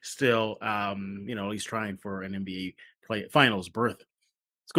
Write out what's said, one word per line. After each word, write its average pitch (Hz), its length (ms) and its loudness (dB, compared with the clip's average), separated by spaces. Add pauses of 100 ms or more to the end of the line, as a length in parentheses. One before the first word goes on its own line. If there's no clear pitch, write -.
still, 113 600 2
um, 101 640 -2
you 120 80 -6
know, 101 100 -4
at 101 60 -2
least 104 160 -6
trying 107 300 -4
for 95 260 -8
an 95 120 -8
N 98 80 -4
B 92 320 -6
A - 300 -20
play, 104 240 -4
finals 110 400 6
berth. 113 300 0
Let's - 800 -20